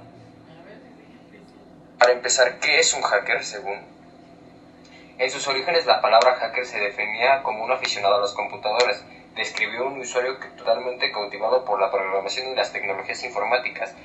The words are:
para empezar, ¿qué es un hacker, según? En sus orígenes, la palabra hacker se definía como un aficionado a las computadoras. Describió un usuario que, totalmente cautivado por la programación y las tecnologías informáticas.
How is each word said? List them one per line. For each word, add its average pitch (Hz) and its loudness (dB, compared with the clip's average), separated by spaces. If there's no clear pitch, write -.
para 123 6
empezar, 123 2
¿qué 151 2
es - 4
un 120 -6
hacker, 107 0
según? 101 -8
En 131 0
sus 139 -6
orígenes, 135 0
la - 4
palabra 117 6
hacker 110 -4
se 113 -10
definía 107 0
como 110 -6
un 120 0
aficionado 104 0
a 101 4
las 101 -2
computadoras. 107 0
Describió 110 -4
un 139 -8
usuario 127 -4
que, - -14
totalmente 123 -2
cautivado 104 0
por 104 0
la 113 2
programación 98 -2
y 131 -6
las 104 -2
tecnologías 98 -6
informáticas. - -2